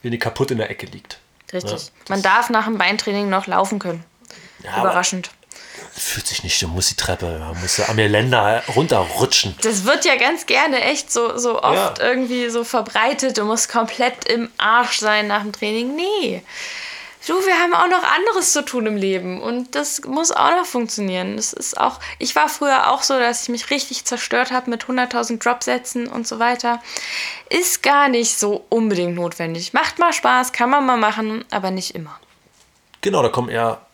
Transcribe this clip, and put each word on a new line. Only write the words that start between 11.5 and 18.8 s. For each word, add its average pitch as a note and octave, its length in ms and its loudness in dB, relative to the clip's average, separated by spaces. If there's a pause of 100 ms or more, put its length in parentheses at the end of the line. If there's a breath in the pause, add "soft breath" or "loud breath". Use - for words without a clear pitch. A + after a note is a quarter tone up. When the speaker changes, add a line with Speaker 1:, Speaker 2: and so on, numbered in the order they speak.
Speaker 2:
oft - 360 2
Speaker 1:
Ja. - 80 -2
Speaker 2:
irgendwie B3 440 0
so A#3 140 -2
verbreitet, B3 760 0
du G#3 60 0
musst A3+ 260 0
komplett A#3+ 560 -2
im A#3 320 0
Arsch A#3 400 4
sein G#3+ 300 2
nach G#3 140 0
dem G#3 100 -6
Training. A#3 440 -4
Nee. F4 460 -2 (840 loud breath)
Du, D#4+ 80 -2
wir F#4+ 260 2
haben F4 140 2
auch E4+ 140 2
noch F4+ 160 2 (120)
anderes F#4+ 380 2
zu D4 100 0
tun A#3+ 220 -2